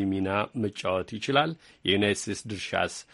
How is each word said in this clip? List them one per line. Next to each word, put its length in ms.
ሚና 240
መጫወት 580
ይችላል? 380
የዩናይትድ 340
ስቴትስ 280
ድርሻስ? 480